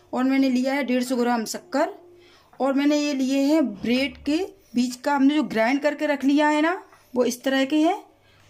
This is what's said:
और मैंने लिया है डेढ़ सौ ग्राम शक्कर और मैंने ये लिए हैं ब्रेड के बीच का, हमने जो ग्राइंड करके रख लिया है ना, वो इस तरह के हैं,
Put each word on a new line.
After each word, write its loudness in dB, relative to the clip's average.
और -2
मैंने 2
लिया 0
है -2
डेढ़ 0
सौ -4
ग्राम 0
शक्कर -4
और 0
मैंने 2
ये -2
लिए 0
हैं 2
ब्रेड -2
के 0
बीच -2
का, -2
हमने 4
जो 0
ग्राइंड 0
करके -2
रख -2
लिया 4
है 2
ना, 0
वो 2
इस -6
तरह 0
के 0
हैं, 0